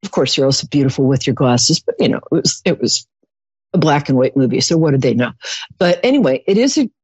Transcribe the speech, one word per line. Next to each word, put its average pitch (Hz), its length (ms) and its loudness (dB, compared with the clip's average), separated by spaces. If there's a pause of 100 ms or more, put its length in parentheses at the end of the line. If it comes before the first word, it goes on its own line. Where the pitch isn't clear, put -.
Of - 80 -10
course, 139 240 0
you're 135 100 2
also 135 220 0
beautiful 135 380 0
with 131 200 0
your 131 80 0
glasses, 123 460 0
but, - 180 -4
you 214 100 0
know, - 100 -2 (120)
it 165 120 0
was, - 220 -4
it 175 160 -2
was - 260 -4 (680)
a 185 40 2
black 147 300 0
and 135 80 2
white 127 200 0
movie, 131 240 0
so 165 180 0
what 160 140 2
did 135 100 2
they 127 120 2
know? 120 180 -2 (460)
But 175 260 2
anyway, 262 420 2
it 196 120 2
is 262 200 2
a 269 100 0 (160)